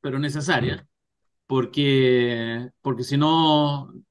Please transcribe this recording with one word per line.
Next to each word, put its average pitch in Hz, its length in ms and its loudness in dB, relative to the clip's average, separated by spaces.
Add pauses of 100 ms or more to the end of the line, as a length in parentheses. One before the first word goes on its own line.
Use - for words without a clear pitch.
pero 135 180 -6
necesaria, 143 680 -4 (600)
porque, 123 1200 0 (120)
porque 123 220 -4
si 139 140 -2
no 151 760 2 (180)